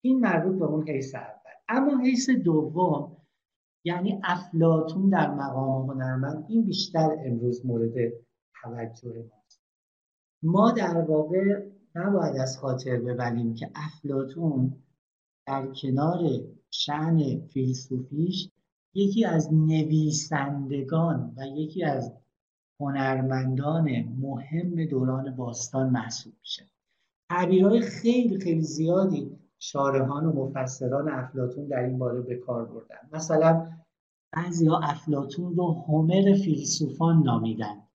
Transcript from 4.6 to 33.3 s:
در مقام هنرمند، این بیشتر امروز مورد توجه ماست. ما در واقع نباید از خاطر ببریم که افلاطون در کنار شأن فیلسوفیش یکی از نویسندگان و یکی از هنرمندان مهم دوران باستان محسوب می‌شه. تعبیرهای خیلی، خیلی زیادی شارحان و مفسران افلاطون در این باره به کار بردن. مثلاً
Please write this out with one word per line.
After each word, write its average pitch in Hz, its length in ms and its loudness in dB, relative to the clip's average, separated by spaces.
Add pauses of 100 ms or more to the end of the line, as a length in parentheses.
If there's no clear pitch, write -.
در 156 220 2
مقام 135 600 -2
هنرمند، 131 580 -4
این 226 160 2
بیشتر 160 600 0
امروز 120 400 -2
مورد 117 480 0 (480)
توجه 117 680 -12
ماست. - 320 -20 (800)
ما 202 280 6
در 175 300 0
واقع 170 600 2 (340)
نباید 170 400 0
از 131 220 -4
خاطر 127 400 -2
ببریم 120 560 -2
که - 220 -8
افلاطون 143 1080 -4 (640)
در 135 200 -4 (140)
کنار 151 420 0 (480)
شأن 147 680 0
فیلسوفیش 131 1120 -4 (440)
یکی 202 320 2
از 156 280 2
نویسندگان 151 1800 0
و 135 80 -10
یکی 156 380 -6
از 123 300 -2 (680)
هنرمندان 135 1200 0 (160)
مهم 156 680 -4
دوران 131 500 -2
باستان 127 540 -4
محسوب 113 500 -2
می‌شه. - 300 -14 (600)
تعبیرهای 185 520 6
خیلی، 233 580 2
خیلی 165 220 0
زیادی 160 760 0 (200)
شارحان 139 680 0
و 143 200 0
مفسران 131 640 -4
افلاطون 131 580 -6
در 135 120 -2
این 127 180 -2
باره 123 240 -2
به 123 140 -6
کار 117 300 -6
بردن. - 460 -20
مثلاً 165 600 2 (600)